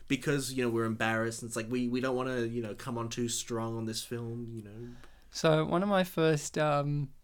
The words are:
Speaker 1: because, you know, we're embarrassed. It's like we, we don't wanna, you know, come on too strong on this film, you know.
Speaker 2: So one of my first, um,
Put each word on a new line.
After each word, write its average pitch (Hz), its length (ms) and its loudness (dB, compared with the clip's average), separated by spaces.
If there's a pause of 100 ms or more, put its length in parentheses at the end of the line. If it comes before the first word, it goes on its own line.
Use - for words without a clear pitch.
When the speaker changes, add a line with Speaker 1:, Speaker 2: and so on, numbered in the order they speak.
Speaker 1:
because, 139 460 2
you 131 100 2
know, 123 60 4
we're 117 160 2
embarrassed. 113 560 0
It's 117 140 -8
like 113 160 -4
we, 123 160 2
we 123 140 0
don't 127 140 2
wanna, 127 260 0
you 117 200 -2
know, 104 140 -4
come 120 240 -4
on 113 100 -4
too 120 180 -2
strong 113 500 -2
on 113 100 -4
this 110 160 -4
film, 117 500 -6
you 110 80 -10
know. 110 280 -12 (420)
Speaker 2:
So 156 340 4
one 170 160 2
of 202 80 0
my 190 140 4
first, 160 560 2
um, 143 500 2 (140)